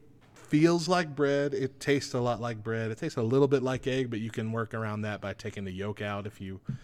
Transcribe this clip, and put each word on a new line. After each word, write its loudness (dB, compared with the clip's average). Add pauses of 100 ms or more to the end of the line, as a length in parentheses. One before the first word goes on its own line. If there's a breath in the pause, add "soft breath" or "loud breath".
(340)
feels 4
like 0
bread. 2
It -4
tastes 2
a 0
lot 0
like -6
bread. -2
It -8
tastes -4
a 2
little 6
bit 4
like -2
egg, 0
but -4
you -4
can -4
work -4
around -4
that -4
by -6
taking -8
the -6
yolk -6
out -4
if -12
you -10 (240 loud breath)